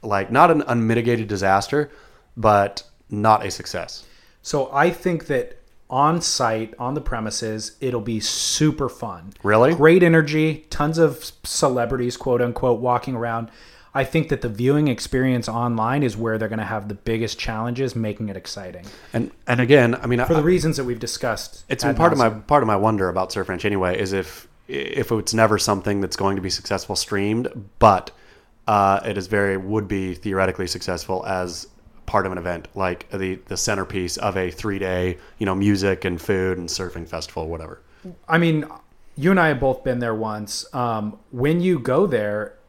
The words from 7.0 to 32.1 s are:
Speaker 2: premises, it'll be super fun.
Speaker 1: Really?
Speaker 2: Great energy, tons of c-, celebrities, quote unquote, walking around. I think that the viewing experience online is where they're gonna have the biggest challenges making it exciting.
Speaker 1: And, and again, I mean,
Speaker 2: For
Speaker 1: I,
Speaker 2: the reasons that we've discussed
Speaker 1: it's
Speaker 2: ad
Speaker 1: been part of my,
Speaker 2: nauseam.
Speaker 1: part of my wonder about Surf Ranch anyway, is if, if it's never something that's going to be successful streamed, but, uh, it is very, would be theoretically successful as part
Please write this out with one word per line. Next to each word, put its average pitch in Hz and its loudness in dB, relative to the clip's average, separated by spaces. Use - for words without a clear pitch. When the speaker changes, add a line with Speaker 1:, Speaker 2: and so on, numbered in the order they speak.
Speaker 2:
premises, 110 -6
it'll 123 -4
be 110 -4
super 147 0
fun. 95 -12
Speaker 1:
Really? 110 6
Speaker 2:
Great 165 8
energy, 156 4
tons 156 0
of 156 4
c-, - -14
celebrities, 123 0
quote 120 0
unquote, 120 0
walking 123 0
around. 117 -6
I 135 0
think 160 -2
that 135 -2
the - -6
viewing 131 2
experience 127 -2
online 117 -2
is 120 0
where 110 -2
they're 110 -4
gonna 110 -6
have 104 -6
the 104 -8
biggest 113 -4
challenges 120 -4
making 107 -4
it 95 -10
exciting. 90 -14
Speaker 1:
And, 113 -4
and 123 4
again, 123 6
I - -8
mean, 120 2
Speaker 2:
For 151 0
Speaker 1:
I, 160 4
Speaker 2:
the 151 2
reasons 160 2
that 135 -4
we've 123 -4
discussed - -6
Speaker 1:
it's 127 -4
Speaker 2:
ad 120 0
Speaker 1:
been - 0
part 165 6
of 143 0
my, 117 6
Speaker 2:
nauseam. 107 -6
Speaker 1:
part 143 4
of 113 0
my 104 2
wonder 98 2
about 92 -2
Surf 95 -4
Ranch 92 -4
anyway, 95 0
is 98 -2
if, - -6
if 69 -4
it's 107 -2
never 110 6
something 101 0
that's 95 -4
going 98 0
to 95 -6
be 92 -6
successful - -6
streamed, 107 -2
but, 101 6
uh, 101 4
it 104 -4
is 92 -6
very, 101 0
would 101 -4
be 95 -2
theoretically 95 -2
successful 92 -6
as 90 -6
part 98 0